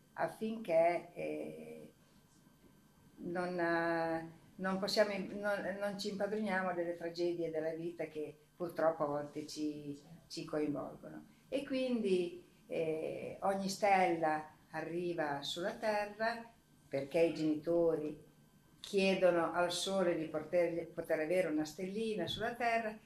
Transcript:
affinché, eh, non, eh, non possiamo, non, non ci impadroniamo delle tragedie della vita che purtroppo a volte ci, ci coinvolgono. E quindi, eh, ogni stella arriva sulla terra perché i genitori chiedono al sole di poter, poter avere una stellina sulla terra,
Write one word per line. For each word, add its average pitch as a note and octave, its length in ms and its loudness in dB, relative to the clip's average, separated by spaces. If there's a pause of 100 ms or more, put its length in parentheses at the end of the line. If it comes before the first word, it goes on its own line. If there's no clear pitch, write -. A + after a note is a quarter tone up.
(140)
affinché, E3+ 1000 2
eh, D3+ 800 -8 (1300)
non, F3+ 400 -4
eh, E3 720 0 (260)
non F#3+ 220 0
possiamo, G3+ 360 4 (260)
non, G3+ 400 -2
non G3+ 180 -2
ci G#3 120 -4
impadroniamo G3 640 0
delle E3+ 240 -2
tragedie E3+ 540 -2
della D#3+ 220 0
vita E3 340 -6
che D3+ 280 -8 (200)
purtroppo D#3+ 480 2
a D3 40 2
volte D3 400 -4
ci, D3 500 -6 (300)
ci E3 160 -8
coinvolgono. D#3 800 -4 (240)
E C#4+ 180 -2
quindi, A3 800 0 (280)
eh, D#3 720 -2
ogni G3 260 0
stella F3 800 4 (240)
arriva D#3+ 720 -2
sulla F3 320 -4
terra A3 680 -2 (460)
perché C#3 320 0
i E3 140 6
genitori D#3+ 840 2 (600)
chiedono F#3 720 4
al F3 200 2
sole F#3 440 2
di D#3 100 -2
poter, E3 600 0
poter E3 320 -2
avere E3 300 2
una D3+ 160 0
stellina G3 640 -4
sulla A3 280 -4
terra, A3+ 500 0